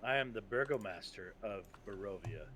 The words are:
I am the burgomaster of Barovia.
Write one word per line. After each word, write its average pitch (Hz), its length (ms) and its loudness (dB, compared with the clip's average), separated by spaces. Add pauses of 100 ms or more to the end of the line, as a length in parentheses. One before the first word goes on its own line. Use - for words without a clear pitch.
I 131 140 6
am 131 160 4
the 110 80 0
burgomaster 98 1000 0
of 101 220 -2 (220)
Barovia. 95 720 -4